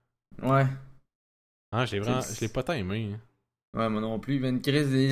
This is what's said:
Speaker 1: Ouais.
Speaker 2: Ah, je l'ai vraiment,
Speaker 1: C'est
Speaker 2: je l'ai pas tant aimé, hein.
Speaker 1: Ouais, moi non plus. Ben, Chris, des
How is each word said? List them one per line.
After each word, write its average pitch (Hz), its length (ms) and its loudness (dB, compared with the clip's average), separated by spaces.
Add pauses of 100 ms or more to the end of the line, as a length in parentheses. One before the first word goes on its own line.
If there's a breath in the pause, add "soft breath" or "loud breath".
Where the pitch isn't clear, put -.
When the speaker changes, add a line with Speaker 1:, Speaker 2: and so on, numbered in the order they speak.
(420)
Speaker 1:
Ouais. 135 240 4 (1040)
Speaker 2:
Ah, 123 140 0
je 110 60 -6
l'ai 101 80 0
vraiment, 123 220 0
Speaker 1:
C'est 104 140 -8
Speaker 2:
je - 60 -6
l'ai 113 60 -2
pas 131 140 -4
tant 175 100 -4
aimé, 104 420 -4
hein. 110 40 -8 (600)
Speaker 1:
Ouais, 113 100 2
moi 107 120 0
non 110 180 -2
plus. 135 220 -2
Ben, 127 200 0
Chris, 143 260 2
des 131 260 4